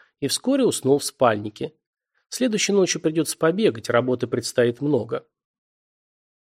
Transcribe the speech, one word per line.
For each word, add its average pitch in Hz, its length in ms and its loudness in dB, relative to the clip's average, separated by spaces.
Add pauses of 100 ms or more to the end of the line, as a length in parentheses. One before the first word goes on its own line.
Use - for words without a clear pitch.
(200)
и 139 80 -4
вскоре 262 360 -2
уснул 139 360 2
в - 40 -8
спальнике. 110 680 -2 (560)
Следующей 214 440 -2
ночью 185 260 2
придётся 160 380 -2
побегать, 160 520 0
работы 123 360 2
предстоит 120 560 -2
много. 131 440 -2 (1200)